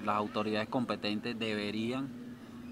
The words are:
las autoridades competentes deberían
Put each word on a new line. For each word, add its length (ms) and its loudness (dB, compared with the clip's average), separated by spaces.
las 140 4
autoridades 520 2
competentes 720 0
deberían 880 0